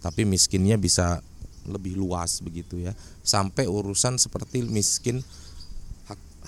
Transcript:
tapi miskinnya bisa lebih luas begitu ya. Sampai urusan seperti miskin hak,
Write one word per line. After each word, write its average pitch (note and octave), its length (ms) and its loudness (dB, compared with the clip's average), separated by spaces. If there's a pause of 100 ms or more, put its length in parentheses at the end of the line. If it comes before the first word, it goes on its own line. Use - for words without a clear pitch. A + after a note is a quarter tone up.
tapi F2+ 240 2
miskinnya F#2+ 480 6
bisa F2 480 4 (480)
lebih F#2+ 240 -6
luas F2+ 480 -2
begitu F2 400 -8
ya. F2+ 80 -2 (320)
Sampai G2 400 2
urusan G2+ 560 2
seperti - 480 -2
miskin A#2+ 560 2 (880)
hak, - 80 -12 (280)